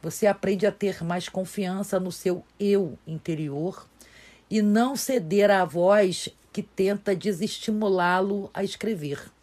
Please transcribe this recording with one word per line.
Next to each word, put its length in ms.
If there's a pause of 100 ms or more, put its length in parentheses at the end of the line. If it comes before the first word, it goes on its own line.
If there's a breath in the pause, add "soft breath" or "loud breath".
Você 240
aprende 400
a 60
ter 320
mais 240
confiança 720
no 100
seu 320 (160)
eu 480
interior 800 (640 loud breath)
e 120
não 340
ceder 560
à 140
voz 640 (240)
que 100
tenta 500
desestimulá-lo 1400
a 100
escrever. 580 (220)